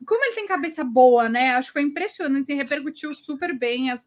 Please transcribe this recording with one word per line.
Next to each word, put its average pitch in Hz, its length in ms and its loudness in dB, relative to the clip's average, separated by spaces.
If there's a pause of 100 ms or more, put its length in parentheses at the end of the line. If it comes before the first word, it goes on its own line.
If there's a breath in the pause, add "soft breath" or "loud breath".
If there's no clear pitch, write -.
como 466 220 0
ele 466 80 -4
tem 427 120 -8
cabeça 320 380 -4
boa, 240 460 6
né? 247 240 2
Acho 262 140 0
que - 40 -20
foi 294 100 -2
impressionante, 294 600 -2
assim, 285 120 -4
repercutiu 285 600 -6
super 294 440 -8
bem 247 320 -2
a, 247 60 -6 (100)